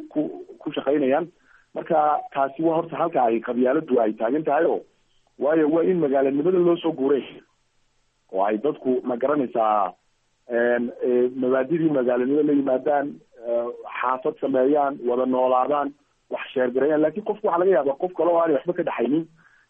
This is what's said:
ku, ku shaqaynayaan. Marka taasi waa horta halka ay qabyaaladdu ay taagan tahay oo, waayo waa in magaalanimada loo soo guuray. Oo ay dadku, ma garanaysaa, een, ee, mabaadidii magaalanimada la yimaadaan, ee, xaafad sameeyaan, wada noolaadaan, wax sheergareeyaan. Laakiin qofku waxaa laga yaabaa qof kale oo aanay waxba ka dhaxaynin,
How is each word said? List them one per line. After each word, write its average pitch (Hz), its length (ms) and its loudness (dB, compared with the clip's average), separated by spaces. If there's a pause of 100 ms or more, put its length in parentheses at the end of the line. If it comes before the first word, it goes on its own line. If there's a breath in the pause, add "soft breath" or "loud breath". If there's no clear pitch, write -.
ku, 302 180 -4 (320)
ku 311 160 -10
shaqaynayaan. 147 560 0 (420 soft breath)
Marka 151 460 0 (140)
taasi 139 300 -2
waa 160 180 2
horta 160 160 -10
halka 151 260 0
ay 113 160 2
qabyaaladdu 127 640 0
ay 110 120 2
taagan 117 300 -2
tahay 151 220 2
oo, 117 160 0 (580)
waayo 151 300 2
waa 165 140 2
in 180 180 0
magaalanimada 139 580 2
loo 170 180 4
soo 165 140 -2
guuray. 135 320 0 (1080)
Oo 95 120 -2
ay 107 120 0
dadku, 127 460 -2
ma 123 140 -4
garanaysaa, 117 760 0 (560)
een, 120 420 0 (120)
ee, 123 320 2
mabaadidii 131 540 0
magaalanimada 131 580 2
la 147 60 2
yimaadaan, 143 600 0 (340)
ee, 120 180 0 (360)
xaafad 131 400 -2
sameeyaan, 139 680 2
wada 123 180 0
noolaadaan, 127 680 0 (360)
wax - 240 -10
sheergareeyaan. 135 480 2
Laakiin 156 240 -2
qofku 208 220 -4
waxaa 175 120 2
laga 190 120 4
yaabaa 139 280 2
qof 180 140 -4
kale 165 180 0
oo 165 80 4
aanay 165 160 2
waxba 165 180 -2
ka 170 100 -4
dhaxaynin, 139 420 -2 (440 soft breath)